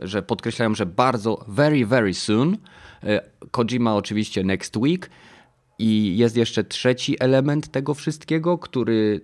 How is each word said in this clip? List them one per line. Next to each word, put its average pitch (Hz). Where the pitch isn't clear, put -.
że 95
podkreślają, 113
że 101
bardzo, 113
very, 135
very 107
soon. 131
E, 104
Kojima 117
oczywiście 104
next 95
week. 147
I 107
jest 117
jeszcze 113
trzeci -
element 135
tego 139
wszystkiego, 160
który 110